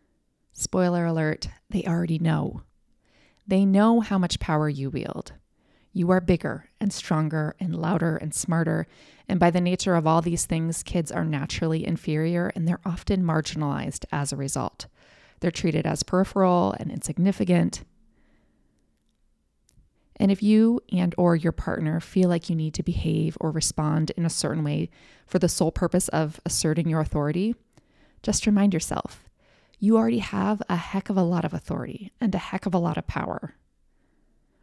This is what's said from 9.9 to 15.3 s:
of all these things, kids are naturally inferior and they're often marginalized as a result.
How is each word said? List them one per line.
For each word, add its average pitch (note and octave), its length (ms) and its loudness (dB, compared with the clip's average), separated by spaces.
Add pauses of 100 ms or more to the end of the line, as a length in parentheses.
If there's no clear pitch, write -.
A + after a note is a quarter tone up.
of D#3+ 140 4
all E3 160 4
these E3+ 240 -2
things, E3 340 -2
kids - 300 -4
are E3+ 120 -2
naturally D#3+ 600 -2
inferior E3 720 -2
and E3 120 -2
they're F3 160 -2
often F#3 400 -2
marginalized D3+ 880 -2
as C#3+ 220 -4
a - 20 -8
result. C#3 520 -6 (520)